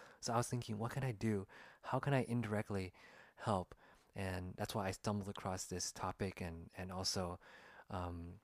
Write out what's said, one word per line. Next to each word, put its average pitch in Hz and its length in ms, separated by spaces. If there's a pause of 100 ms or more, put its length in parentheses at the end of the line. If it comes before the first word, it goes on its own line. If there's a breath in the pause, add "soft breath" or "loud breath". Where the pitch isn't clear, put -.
(200 loud breath)
So - 120
I 117 40
was 120 120
thinking, 117 300
"What 117 120
can 135 140
I 127 80
do? 101 340 (360 loud breath)
How - 180
can 139 120
I 131 120
indirectly 107 680 (440 loud breath)
help?" 95 400 (400 loud breath)
And 92 400
that's - 180
why 101 140
I - 20
stumbled 101 380
across 95 380
this - 260
topic, 92 480
and, 82 360
and 92 140
also, 92 480 (500 loud breath)
um, 87 560